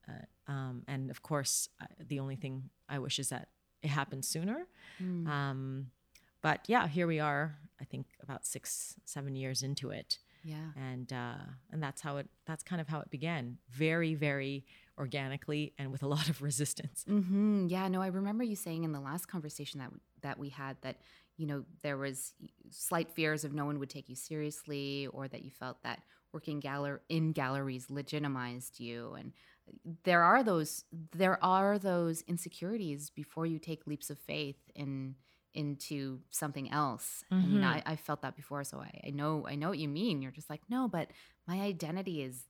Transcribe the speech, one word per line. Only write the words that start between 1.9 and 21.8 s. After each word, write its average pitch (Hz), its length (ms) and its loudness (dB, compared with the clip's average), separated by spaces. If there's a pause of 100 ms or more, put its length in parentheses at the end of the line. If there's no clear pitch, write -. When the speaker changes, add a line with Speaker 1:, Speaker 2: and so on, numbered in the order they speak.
Speaker 1:
the 139 140 -2
only 135 160 -4
thing 131 340 -6 (180)
I 139 100 -4
wish 135 200 -2
is 135 100 -2
that - 200 -6 (340)
it 156 60 0
happened 139 360 0
sooner. 220 420 -2 (340)
Speaker 2:
Mm. 175 280 -2
Speaker 1:
Um, 135 580 0 (560)
but - 260 2
yeah, 214 200 6
here 170 180 2
we 160 140 4
are, 151 360 2 (240)
I 139 40 -6
think 135 220 -8 (140)
about 127 240 -10
six, - 600 -6
seven 139 320 -6
years 131 260 -2
into 139 280 -2
it. - 280 -4 (260)
Speaker 2:
Yeah. 156 320 -6
Speaker 1:
And, 127 360 -4
uh, 120 240 -2 (340)
and 156 100 0
that's 139 220 -2
how 143 140 -2
it, 143 120 -4 (180)
that's 160 180 -6
kind 175 160 -2
of 156 80 -4
how 156 100 0
it - 120 -6
began. 135 480 -2 (120)
Very, 160 460 4
very 139 480 0 (340)
organically 139 800 -2
and 135 140 -2
with 131 100 -4
a 139 60 0
lot 151 200 2
of 139 140 0
resistance. - 680 -2
Speaker 2:
Mm-hmm. 202 600 6
Yeah, 185 180 2
no, 185 160 4
I 190 60 2
remember 202 340 0
you 220 140 0
saying 165 260 -2
in 160 80 2
the 147 100 -2
last 139 280 -4
conversation 147 500 -6
that, 127 120 -8 (320)
that 139 180 -4
we 143 80 -6
had 135 340 -8
that, 131 140 -6 (400)
you 160 100 -2
know, 143 180 -2 (180)